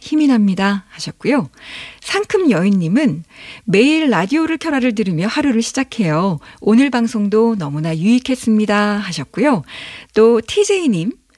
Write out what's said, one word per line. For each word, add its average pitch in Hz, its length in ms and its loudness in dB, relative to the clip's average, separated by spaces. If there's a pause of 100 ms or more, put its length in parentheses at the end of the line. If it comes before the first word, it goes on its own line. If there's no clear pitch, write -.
힘이 302 260 0
납니다." 196 640 0
하셨고요. 220 580 -4 (520)
상큼 392 500 0
여인님은 190 720 0 (420)
"매일 277 460 2
라디오를 294 480 0
켜라를 254 380 -2
들으며 190 320 -2
하루를 247 340 0
시작해요. 185 800 -2 (200)
오늘 254 300 4
방송도 226 680 0
너무나 156 400 -4
유익했습니다." 214 1000 0
하셨고요. 190 640 -2 (520)
또 226 260 4
티제이님, 320 720 0 (260)